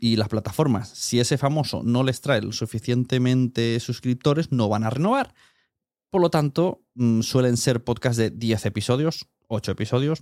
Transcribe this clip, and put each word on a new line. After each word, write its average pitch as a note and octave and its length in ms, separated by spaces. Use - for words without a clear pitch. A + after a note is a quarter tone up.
y A2+ 140
las G#2+ 140
plataformas, A2 600
si - 300
ese B2 180
famoso C#3+ 460
no B2 200
les C3 180
trae B2+ 200
lo G2+ 100
suficientemente B2 1300
suscriptores, B2+ 720
no A#2 180
van G#2+ 140
a A2 60
renovar. G3 460
Por F#3+ 120
lo E3+ 80
tanto, D#3+ 540
mm, A#2 260
suelen B2 360
ser A#2 260
podcasts A#2+ 340
de A2+ 140
diez A2+ 340
episodios, B2 640
ocho G#2 240
episodios, C3 500